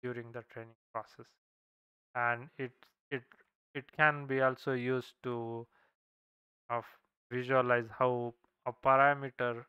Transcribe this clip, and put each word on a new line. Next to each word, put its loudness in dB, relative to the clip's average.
during -10
the -12
training -16
process. -10
And 0
it, -6
it, -6
it -10
can 2
be 0
also 0
used -2
to, -6
uh, -2
visualize 2
how 0
a -4
parameter 2